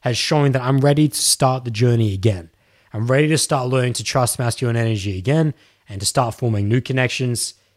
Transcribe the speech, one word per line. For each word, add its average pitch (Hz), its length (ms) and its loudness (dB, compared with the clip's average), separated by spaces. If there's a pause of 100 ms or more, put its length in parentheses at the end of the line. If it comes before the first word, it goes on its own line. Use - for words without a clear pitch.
has 123 180 -2
shown 143 340 2
that 127 100 -2
I'm 131 180 2
ready 143 280 4
to - 80 -6
start 131 480 0
the 120 60 -6
journey 117 420 2
again, 95 380 -2 (420)
I'm 113 140 -4
ready 139 220 4
to 151 100 2
start 131 300 -2
learning 127 260 0
to 113 100 -8
trust - 340 0
masculine 120 380 -2
energy 107 400 -2
again 143 380 0 (340)
and 98 120 -12
to 104 60 -8
start 120 280 0
forming 107 340 -2
new 120 120 2
connections 127 760 -2 (220)